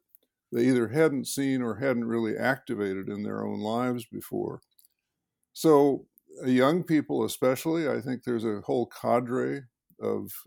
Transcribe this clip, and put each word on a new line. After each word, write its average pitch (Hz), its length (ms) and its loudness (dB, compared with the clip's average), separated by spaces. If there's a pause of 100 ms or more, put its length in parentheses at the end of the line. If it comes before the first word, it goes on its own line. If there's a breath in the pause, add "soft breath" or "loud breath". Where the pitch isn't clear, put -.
(520)
they 123 140 2
either 123 220 4
hadn't 139 380 2
seen 135 360 -2
or 110 140 -4
hadn't 120 280 -2
really 113 320 -2
activated 101 720 -2
in 101 160 -6
their 107 200 -4
own 104 140 -6
lives 117 460 -2
before. - 560 -8 (920)
So 143 540 4 (360)
uh, 135 40 -8
young 131 380 4
people 143 400 0
especially, 143 640 -2
I 120 120 -2
think 127 240 -6
there's 117 200 -2
a 104 200 -4
whole 127 220 0
cadre 127 760 -2 (380)
of, 104 320 -4 (140)